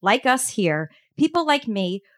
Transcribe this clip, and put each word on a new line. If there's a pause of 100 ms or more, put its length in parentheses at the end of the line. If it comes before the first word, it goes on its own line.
like
us
here, (260)
people
like
me (160)